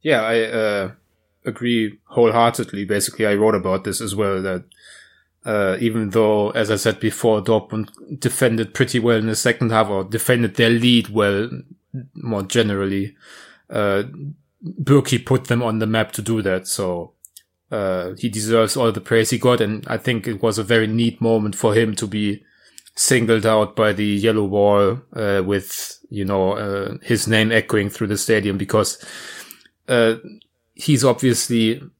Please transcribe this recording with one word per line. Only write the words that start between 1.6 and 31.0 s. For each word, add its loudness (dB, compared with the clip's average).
wholeheartedly. 2
Basically, -2
I 2
wrote 4
about -2
this -6
as -6
well, -2
that, -6
uh, 0
even -2
though, 2
as -2
I 2
said -2
before, 0
Dortmund -4
defended 0
pretty 0
well 2
in -2
the -2
second 0
half, 2
or -2
defended 0
their 4
lead 4
well, 0
more -4
generally, -2
uh, 0
Bürki 2
put 0
them 0
on -2
the 0
map 0
to -8
do -2
that. -2
So, -4
uh, -4
he -4
deserves 0
all 2
the -6
praise 0
he -2
got, 2
and -4
I -4
think -4
it -6
was 0
a -4
very 2
neat 0
moment 0
for 0
him 2
to -6
be -4
singled 2
out 2
by 2
the -2
yellow 2
wall, 2
uh, 0
with, -6
you -6
know, 0
uh, -6
his -2
name 2
echoing 0
through -6
the -2
stadium, 0
because, -2
uh, 2
he's 2